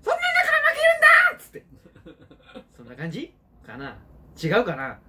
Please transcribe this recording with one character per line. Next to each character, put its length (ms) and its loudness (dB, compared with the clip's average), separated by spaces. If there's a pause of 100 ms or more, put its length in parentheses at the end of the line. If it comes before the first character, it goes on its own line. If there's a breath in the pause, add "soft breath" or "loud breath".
そ 80 -6
ん 40 0
な 40 -2
ん 20 -8
だ 60 -4 (180)
か 80 0
ら 840 4
負 140 -20
け 100 -18
る 0 -
ん 80 -20
だ 0 - (400)
っ 80 -20
つ 400 -20
っ 60 -16
て。 20 -20
<laughs> 100 -20
そ 80 -20
ん 40 -20
な 80 -20
感 160 -8
じ？ 240 -12 (280)
か 140 -18
な？ 220 -14 (440)
違 40 -4 (120)
う 60 -2
か 100 -6
な？ 340 -12